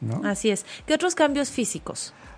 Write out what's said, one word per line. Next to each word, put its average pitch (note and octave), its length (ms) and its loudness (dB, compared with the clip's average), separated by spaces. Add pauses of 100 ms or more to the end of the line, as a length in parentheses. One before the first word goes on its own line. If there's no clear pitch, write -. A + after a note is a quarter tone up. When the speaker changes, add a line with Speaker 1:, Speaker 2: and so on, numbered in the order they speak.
Speaker 1:
¿no? A#2+ 260 -2
Speaker 2:
Así G#3 240 0
es. G3 140 -2 (200)
¿Qué D4+ 100 2
otros F4 200 2
cambios C#4+ 340 4
físicos? - 640 -4 (240)